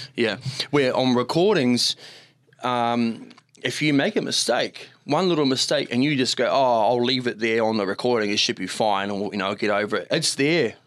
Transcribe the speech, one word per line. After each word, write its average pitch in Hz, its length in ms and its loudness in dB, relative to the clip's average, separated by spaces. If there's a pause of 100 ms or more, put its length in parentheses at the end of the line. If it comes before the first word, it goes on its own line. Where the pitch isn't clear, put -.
(160)
Yeah. 107 220 0 (340)
Where 135 240 2
on 131 200 2
recordings, 123 800 0 (680)
um, 120 680 -2 (340)
if 135 180 -4
you 151 120 2
make 165 240 2
a 175 40 -2
mistake, - 680 -2 (160)
one 175 240 2
little 151 160 2
mistake, 131 460 0
and 120 120 2
you 147 140 2
just 127 180 0
go, 120 160 2
"Oh, 117 380 4
I'll 120 140 2
leave 127 240 0
it 110 120 -4
there 113 240 2
on 110 140 2
the 101 100 0
recording. 107 420 0
It 104 100 0
should - 180 0
be 95 100 -6
fine, 101 420 0
and 101 120 -4
we'll, 104 100 -4
you 104 60 -6
know, 98 180 -2
get 104 140 -2
over 104 260 0
it." 92 160 -4
It's 156 240 0
there. 139 400 0 (120)